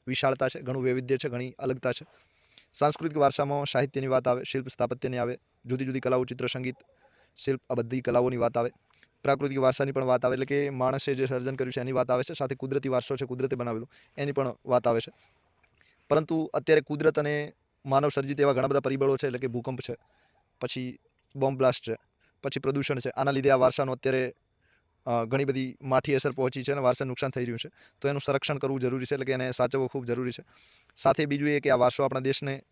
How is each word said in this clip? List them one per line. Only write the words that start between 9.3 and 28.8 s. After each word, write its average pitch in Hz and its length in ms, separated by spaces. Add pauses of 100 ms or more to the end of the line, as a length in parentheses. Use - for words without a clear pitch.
વારસાની 131 340
પણ 131 120
વાત 127 200
આવે, 127 100
એટલે 131 120
કે 143 240
માણસે 135 440
જે 131 120
સર્જન 127 280
કર્યું 127 180
છે 131 80
એની 127 120
વાત 127 180
આવે 127 120
છે. 160 120
સાથે 131 200
કુદરતી 135 340
વારસો 127 280
છે, 135 80
કુદરતે 123 320
બનાવેલું, 120 340 (260)
એની 143 160
પણ 135 220 (120)
વાત 123 200
આવે 117 140
છે. - 120 (1000)
પરંતુ 156 440
અત્યારે 151 260
કુદરત 151 380
અને 147 340 (340)
માનવ 139 220
સર્જિત 139 320
એવા 143 120
ઘણા 127 140
બધા 139 140
પરિબળો 135 360
છે, 135 100
એટલે 123 120
કે 131 80
ભૂકંપ 123 340
છે, 120 160 (640)
પછી 127 380 (380)
બોમ્બ 135 220
બ્લાસ્ટ 127 320
છે, 110 60 (460)
પછી 139 180
પ્રદૂષણ 139 380
છે. 123 120
આના 135 200
લીધે 135 200
આ 135 60
વારસાનો 131 360
અત્યારે, 131 420 (720)
અ, 117 180
ઘણી 131 200
બધી 131 380
માઠી 131 320
અસર 135 180
પહોંચી 131 300
છે 139 100
અને 143 80
વારસાને 127 280
નુકસાન 131 220
થઈ 123 140
રહ્યું 120 140
છે. - 120 (300)
તો 139 80
એનું 143 120
સંરક્ષણ 139 380
કરવું 135 220